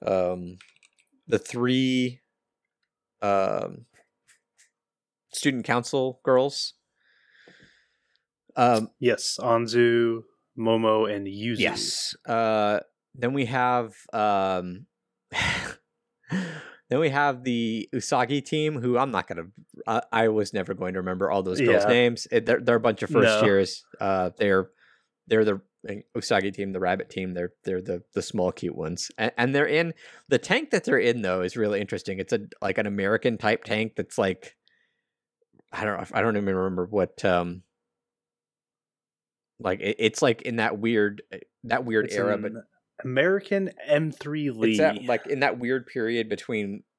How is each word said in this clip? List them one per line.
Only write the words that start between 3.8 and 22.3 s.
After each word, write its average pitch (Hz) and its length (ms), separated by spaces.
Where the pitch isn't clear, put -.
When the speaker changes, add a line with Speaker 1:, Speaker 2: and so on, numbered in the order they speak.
Speaker 1:
student 131 320
council 127 600
girls. 135 500
Um, 117 360
Speaker 2:
Yes, - 400
Anzu, 117 840
Momo, 110 540
and 101 140
Yuzu. 104 320
Speaker 1:
Yes. - 560
Uh, 110 540
then 127 200
we 139 120
have, 123 460
um, 95 720
<laughs> - 60
then 165 680
we 156 120
have 135 340
the 117 500
Usagi 135 500
team, 151 360
who 123 160
I'm 131 140
not 95 180
gonna, 85 200
I, 110 140
I 113 180
was 107 260
never 98 180
going 92 220
to 95 60
remember 92 300
all 95 120
those 92 180
girls' 104 240
Speaker 2:
Yeah. 107 60
Speaker 1:
names. 120 400